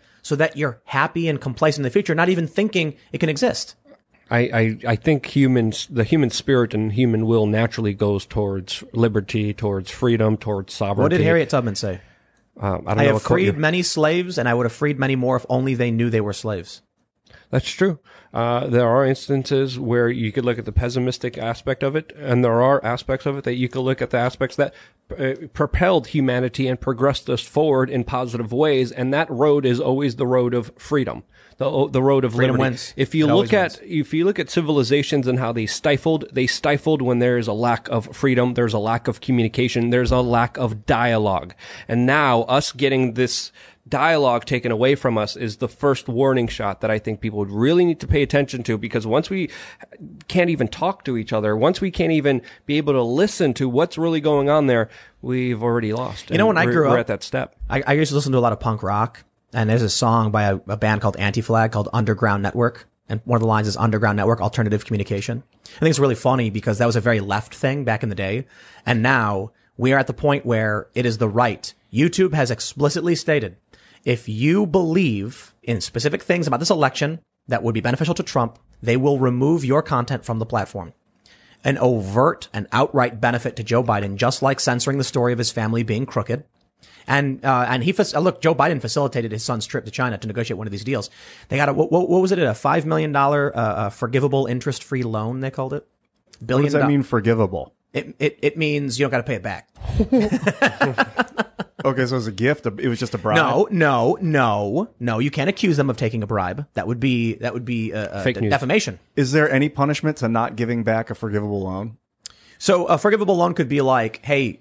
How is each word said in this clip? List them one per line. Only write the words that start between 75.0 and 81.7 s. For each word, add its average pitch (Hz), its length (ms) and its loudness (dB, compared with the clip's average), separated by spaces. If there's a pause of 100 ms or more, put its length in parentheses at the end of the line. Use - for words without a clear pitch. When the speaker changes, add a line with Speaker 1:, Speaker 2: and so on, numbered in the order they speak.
Speaker 1:
in 117 180 -2
specific 123 420 -4
things 175 240 0
about 147 140 0
this 170 100 0
election 156 500 0 (280)
that 120 140 -2
would 117 120 0
be 113 60 -2
beneficial 131 340 0
to - 80 -4
Trump, - 360 -2 (240)
they 117 140 2
will 139 220 2
remove 131 460 2
your 139 180 2
content 135 420 -2
from 113 140 -4
the 113 80 -4
platform. 98 460 -6 (720)
An 135 140 0